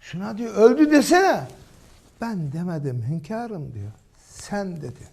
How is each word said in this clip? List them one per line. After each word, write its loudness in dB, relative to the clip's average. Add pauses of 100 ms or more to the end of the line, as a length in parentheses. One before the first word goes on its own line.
Şuna -12
diyor, -8
"Öldü 6
desene." 4 (800)
"Ben -6
demedim -6
hünkârım," -10
diyor. -12 (280)
"Sen -10
dedin. -14